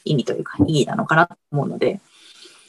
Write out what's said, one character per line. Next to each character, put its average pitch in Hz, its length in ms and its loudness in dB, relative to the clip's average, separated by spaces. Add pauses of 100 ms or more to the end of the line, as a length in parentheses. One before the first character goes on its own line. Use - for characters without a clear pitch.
意 156 120 0
味 120 100 0
と - 80 -4
い - 60 -6
う - 40 -6
か、 - 220 -14
意 156 160 2
義 113 60 2
な - 80 -4
の 220 100 -2
か 160 100 2
な 160 120 4
と - 80 -18 (160)
思 147 140 -2
う - 40 -6
の - 80 -8
で。 - 240 0 (680)